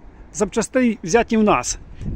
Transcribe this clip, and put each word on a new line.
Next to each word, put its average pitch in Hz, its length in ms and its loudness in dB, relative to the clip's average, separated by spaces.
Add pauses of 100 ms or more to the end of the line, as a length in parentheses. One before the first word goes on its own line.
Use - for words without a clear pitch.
(340)
запчастей 220 720 0
взяті 220 340 2
в 220 60 4
нас. 156 360 2 (360)